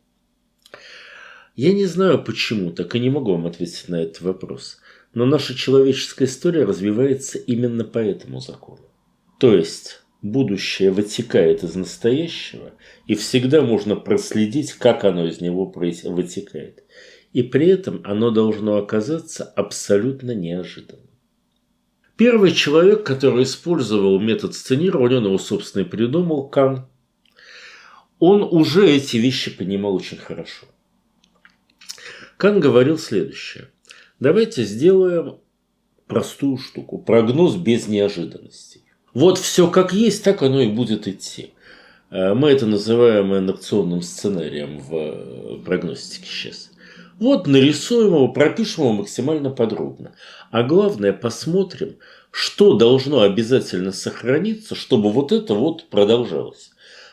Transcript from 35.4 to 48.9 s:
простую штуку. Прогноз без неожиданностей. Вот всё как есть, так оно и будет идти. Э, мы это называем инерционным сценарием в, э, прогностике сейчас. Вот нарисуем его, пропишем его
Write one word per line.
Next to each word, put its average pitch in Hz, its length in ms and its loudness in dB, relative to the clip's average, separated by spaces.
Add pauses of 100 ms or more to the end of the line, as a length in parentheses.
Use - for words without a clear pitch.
простую 123 500 -4
штуку. - 400 -14
Прогноз 117 580 2
без 110 320 -2
неожиданностей. - 960 -6 (320)
Вот 170 240 4
всё - 320 2
как 180 240 2
есть, 214 300 2
так 196 180 2
оно 135 200 4
и 117 60 4
будет 107 400 -2
идти. - 460 -12 (580)
Э, 95 220 0
мы 143 160 4
это 135 160 4
называем 107 720 2
инерционным 92 640 -2
сценарием 73 800 -6
в, 69 140 -16
э, 64 720 -10
прогностике 85 640 -6
сейчас. - 460 -14 (480)
Вот 254 280 2
нарисуем 147 600 4
его, 147 200 4
пропишем 151 560 0
его 117 100 2